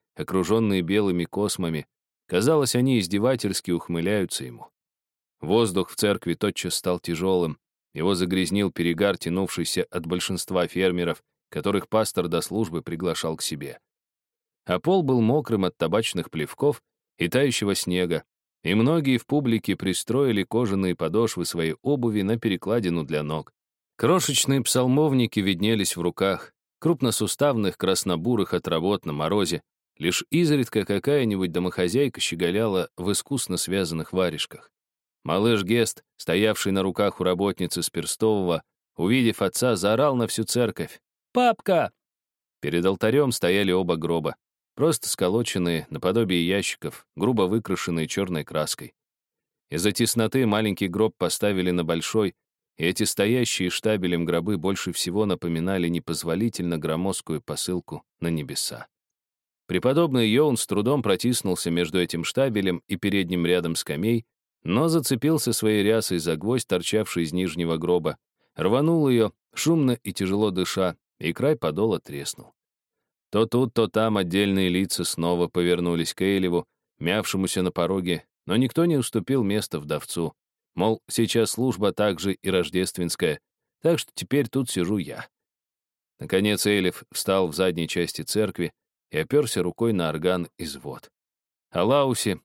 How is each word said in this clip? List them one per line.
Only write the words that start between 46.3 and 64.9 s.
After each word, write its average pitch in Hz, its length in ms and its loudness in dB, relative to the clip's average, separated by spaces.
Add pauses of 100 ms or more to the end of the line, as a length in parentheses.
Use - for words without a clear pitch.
ящиков, - 640 -4
грубо 107 280 2
выкрашенные 92 640 0
черной 90 380 -4
краской. - 500 -6 (720)
Из-за 85 240 0
тесноты 117 540 0
маленький 104 420 0
гроб 95 300 0
поставили 92 540 0
на 87 120 0
большой, 85 500 0 (420)
и 80 80 -2
эти 92 180 0
стоящие 107 640 0
штабелем 90 560 0
гробы 85 320 0
больше 92 360 -4
всего 101 340 -2
напоминали 87 640 -2
непозволительно 85 880 -4
громоздкую 80 640 -4
посылку - 640 -6 (160)
на 85 80 -2
небеса. 71 580 -6 (800)
Преподобный 127 640 2
Йоун 135 260 4
с - 100 -4
трудом 113 360 0
протиснулся 98 680 0
между 85 300 0
этим 85 240 -2
штабелем 101 640 0
и 101 80 -4
передним 92 480 0
рядом 85 320 2
скамей, 110 480 -2 (380)
но 139 260 2
зацепился 143 640 0